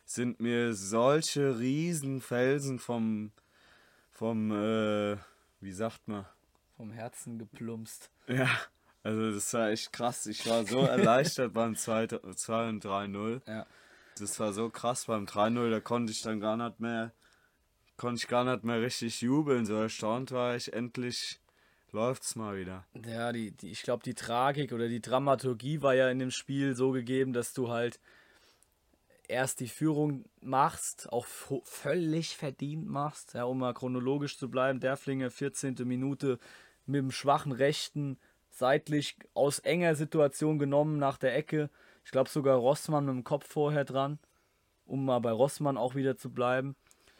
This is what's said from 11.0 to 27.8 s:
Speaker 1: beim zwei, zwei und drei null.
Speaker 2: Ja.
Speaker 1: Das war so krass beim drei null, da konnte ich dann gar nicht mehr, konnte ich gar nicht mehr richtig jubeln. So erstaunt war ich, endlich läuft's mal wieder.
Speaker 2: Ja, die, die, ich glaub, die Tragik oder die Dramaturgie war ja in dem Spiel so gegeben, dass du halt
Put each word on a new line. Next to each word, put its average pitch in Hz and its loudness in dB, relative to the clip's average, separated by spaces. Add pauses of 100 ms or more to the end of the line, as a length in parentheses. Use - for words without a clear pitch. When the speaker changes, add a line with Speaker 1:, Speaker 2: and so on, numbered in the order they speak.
Speaker 1:
beim 113 0
zwei, 113 0
zwei 113 -4
und 107 -6
drei 101 0
null. 107 -4
Speaker 2:
Ja. 110 -10 (520)
Speaker 1:
Das 101 -8
war 110 0
so 110 -2
krass 120 -4
beim 107 -2
drei 104 2
null, 117 2
da 110 2
konnte 120 -2
ich - -6
dann 110 -4
gar 107 0
nicht 117 -6
mehr, 113 -4 (840)
konnte 120 -4
ich - -10
gar 123 4
nicht 127 0
mehr 113 0
richtig 117 -4
jubeln. 135 2
So 104 -2
erstaunt 110 -2
war 123 0
ich, 120 -6
endlich 120 -6 (520)
läuft's 120 -2
mal 107 -6
wieder. 92 -8 (220)
Speaker 2:
Ja, 117 -4
die, 113 -4
die, - -14
ich 104 -12
glaub, 123 -2
die 127 -6
Tragik 131 0
oder 117 -2
die 117 -4
Dramaturgie 131 0
war 139 4
ja 131 6
in 127 0
dem 127 -2
Spiel 139 0
so 131 4
gegeben, 131 0
dass 120 -2
du 120 -2
halt 120 -2 (1300)